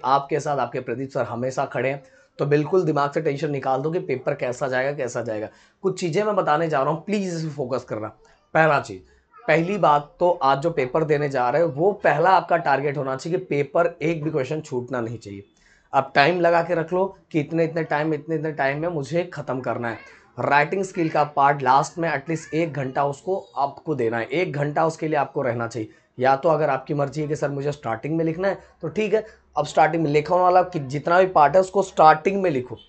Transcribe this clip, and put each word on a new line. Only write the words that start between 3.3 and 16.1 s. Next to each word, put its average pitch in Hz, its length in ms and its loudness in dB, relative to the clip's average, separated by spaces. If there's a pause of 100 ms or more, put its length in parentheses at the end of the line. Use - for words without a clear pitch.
निकाल 135 320 -2
दो 156 80 -2
कि 180 80 -4
पेपर 143 360 -4
कैसा 131 340 -4
जाएगा, 127 240 -2
कैसा 123 300 -6
जाएगा। 107 260 -6 (340)
कुछ 185 180 -2
चीज़ें 180 240 -2
मैं 214 120 0
बताने 160 320 2
जा 143 140 0
रहा 147 100 0
हूँ, 160 120 -6
प्लीज 190 300 -2
इस 165 80 -6
पे 160 80 -6
फोकस 131 340 -4
करना। 107 240 -8 (460)
पहला 156 260 4
चीज़, 98 200 -12 (480)
पहली 170 300 2
बात 147 420 2
तो 180 100 4
आज 143 280 2
जो 160 120 0
पेपर 156 340 -2
देने 147 240 0
जा 127 220 0
रहे 147 120 2
हो, 170 60 2
वो 160 240 2
पहला 170 380 2
आपका 175 260 4
टारगेट 143 420 0
होना 135 180 -4
चाहिए 165 220 -4
कि - 60 -6
पेपर 165 580 0
एक 156 220 -2
भी 156 60 -2
क्वेश्चन 151 300 -4
छूटना 123 400 -6
नहीं 113 180 -6
चाहिए। 98 260 -14 (500)
आप 135 200 2